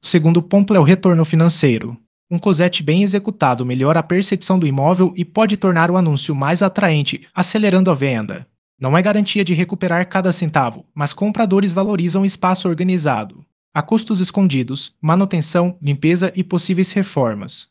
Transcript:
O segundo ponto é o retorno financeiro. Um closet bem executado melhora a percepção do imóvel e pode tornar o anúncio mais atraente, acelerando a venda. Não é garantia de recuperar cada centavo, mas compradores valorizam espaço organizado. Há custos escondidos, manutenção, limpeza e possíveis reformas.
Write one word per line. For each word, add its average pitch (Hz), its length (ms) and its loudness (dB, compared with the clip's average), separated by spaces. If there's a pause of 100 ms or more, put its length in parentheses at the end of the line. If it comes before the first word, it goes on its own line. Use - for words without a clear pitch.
O - 20 -2
segundo 165 360 4
ponto 202 320 2
é 196 40 6
o 165 40 6
retorno 175 420 4
financeiro. 135 720 2 (340)
Um 175 80 -2
closet 180 440 0
bem 156 200 2
executado 190 640 -2
melhora 131 360 0
a - 20 -4
percepção 185 560 -2
do 170 80 0
imóvel 151 500 2
e 180 80 -4
pode 208 320 0
tornar 170 340 2
o 180 60 0
anúncio 156 380 0
mais 147 280 -2
atraente, 165 720 -2
acelerando 185 560 2
a 165 40 4
venda. 127 520 -4 (320)
Não 135 200 0
é 185 40 2
garantia 208 420 0
de 175 100 0
recuperar 180 540 -2
cada 185 220 -2
centavo, 156 540 -2 (100)
mas 147 180 -4
compradores 202 600 0
valorizam 190 520 0
espaço 185 440 -2
organizado. 151 800 -2 (260)
Há 151 100 -2
custos 220 360 -2
escondidos, 139 840 -2
manutenção, 180 800 0
limpeza 156 540 0
e 185 80 -2
possíveis 180 480 0
reformas. 120 800 -4